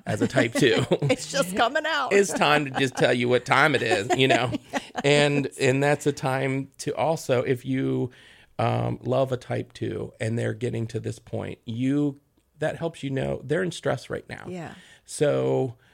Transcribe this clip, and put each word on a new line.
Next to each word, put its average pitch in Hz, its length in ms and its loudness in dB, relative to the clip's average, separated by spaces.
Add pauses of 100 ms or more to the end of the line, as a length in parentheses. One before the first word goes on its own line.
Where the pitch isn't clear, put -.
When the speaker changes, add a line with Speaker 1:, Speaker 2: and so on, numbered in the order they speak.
Speaker 1:
as - 160 -2
a 226 60 2
type - 280 0
two. 131 340 4
Speaker 2:
<laughs> - 140 0
It's - 280 -2
just 185 240 -2
coming 262 320 0
out. 294 260 -2
Speaker 1:
It's 202 200 4
time 151 320 4
to 135 80 -6
just 131 240 0
tell 127 180 4
you 120 140 2
what 123 160 4
time 139 320 4
it 110 60 2
is, 110 340 0
you - 120 4
know? 127 280 4
Speaker 2:
<laughs> - 40 -6 (120)
Yes. 139 100 -4 (220)
Speaker 1:
And, 143 440 4 (120)
and 135 200 4
that's 147 280 2
a 143 40 0
time 135 560 -2 (100)
to - 180 -6
also, 135 460 0
if 120 220 -2
you, 131 460 -2 (480)
um, 117 460 0
love 127 260 0
a 127 60 -4
type 117 360 -6
two 104 480 -6
and 113 160 -2
they're 113 180 -2
getting 117 340 -4
to 113 100 -6
this 110 220 -8
point, 98 440 -8
you, 139 540 -2 (400)
that 151 200 -4
helps 165 260 -8
you 139 60 -4
know 135 340 -4
they're 156 180 -2
in 180 80 -4
stress - 400 -6
right - 180 -8
now. - 200 -14
Speaker 2:
Yeah. 175 260 -12 (320)
Speaker 1:
So 131 680 0 (180)